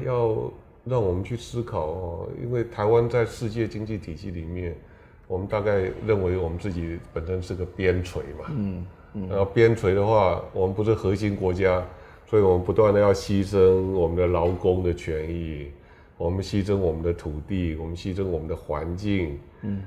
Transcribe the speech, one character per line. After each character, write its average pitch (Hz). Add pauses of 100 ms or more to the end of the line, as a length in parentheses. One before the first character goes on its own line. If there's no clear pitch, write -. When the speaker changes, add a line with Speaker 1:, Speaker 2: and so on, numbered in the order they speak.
Speaker 1:
要 120 (340)
让 120
我 92
们 92
去 123
思 120
考 85
哦， 87 (120)
因 120
为 120
台 107
湾 117
在 120
世 110
界 110
经 107
济 107
体 85
系 92
里 87
面， 85 (520)
我 92
们 95
大 107
概 101 (160)
认 104
为 90
我 90
们 85
自 104
己 82 (120)
本 80
身 92
是 90
个 87
边 90
陲 - (200)
嘛， 78
Speaker 2:
嗯， 98 (280)
嗯。 98
Speaker 1:
然 98
后 98
边 113
陲 95
的 101
话， 98 (100)
我 95
们 95
不 107
是 110
核 101
心 101
国 92
家， 92 (440)
所 110
以 107
我 92
们 90
不 101
断 104
地 101
要 104
牺 98
牲 95
我 87
们 85
的 90
劳 87
工 92
的 87
权 78
益， 80 (460)
我 85
们 92
牺 101
牲 101
我 90
们 80
的 85
土 80 (140)
地， 87
我 82
们 82
牺 90
牲 98
我 87
们 78
的 82
环 80
境， 92 (220)
Speaker 2:
嗯。 101